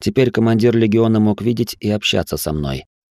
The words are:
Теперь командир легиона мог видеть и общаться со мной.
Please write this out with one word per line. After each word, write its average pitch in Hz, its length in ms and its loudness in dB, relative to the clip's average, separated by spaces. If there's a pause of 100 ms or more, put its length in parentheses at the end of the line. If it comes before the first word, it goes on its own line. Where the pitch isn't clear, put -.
Теперь 120 300 0
командир 113 440 2
легиона 113 460 2
мог 104 220 2
видеть 117 360 -2
и 107 120 -4
общаться 104 460 -2
со 76 160 -4
мной. 69 340 -6 (240)